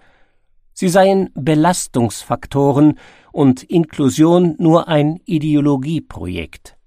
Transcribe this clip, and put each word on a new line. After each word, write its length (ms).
Sie 160
seien 420
Belastungsfaktoren 1700
und 300
Inklusion 960
nur 300
ein 360
Ideologieprojekt. 1500